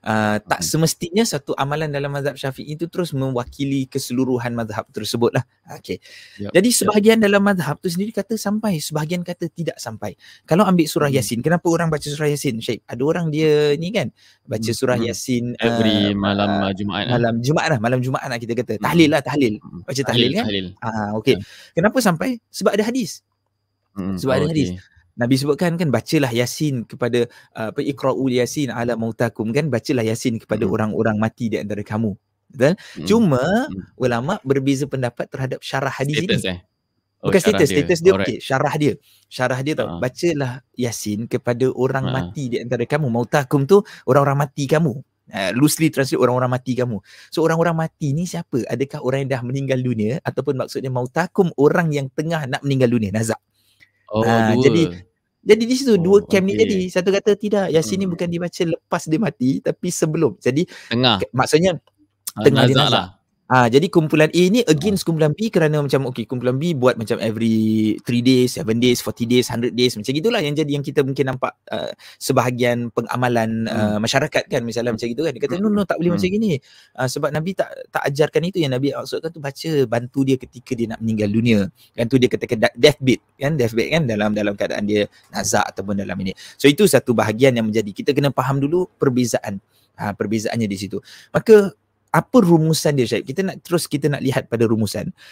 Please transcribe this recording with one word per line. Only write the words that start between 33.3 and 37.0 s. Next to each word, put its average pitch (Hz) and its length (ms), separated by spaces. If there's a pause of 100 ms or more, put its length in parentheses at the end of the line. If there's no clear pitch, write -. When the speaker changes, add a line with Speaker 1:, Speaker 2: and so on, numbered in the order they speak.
Speaker 2:
Mm-mm. - 320
Speaker 1:
ulama' 120 420
berbeza 135 460
pendapat 127 400
terhadap 131 340
syarah 135 300
hadis 143 240
Speaker 2:
Status, 117 260
Speaker 1:
ini. 90 140
Speaker 2:
eh? 90 40 (640)